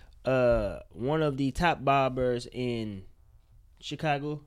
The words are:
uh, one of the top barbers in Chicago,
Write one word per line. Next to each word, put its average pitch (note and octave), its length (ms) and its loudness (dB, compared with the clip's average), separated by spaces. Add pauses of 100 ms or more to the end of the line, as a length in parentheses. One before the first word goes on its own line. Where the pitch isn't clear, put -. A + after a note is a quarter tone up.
(240)
uh, A#2 560 2 (100)
one C#3+ 320 -2
of D3 140 0
the C3+ 140 0
top E3 340 0
barbers B2+ 680 2
in A2+ 500 -4 (800)
Chicago, D3 680 -4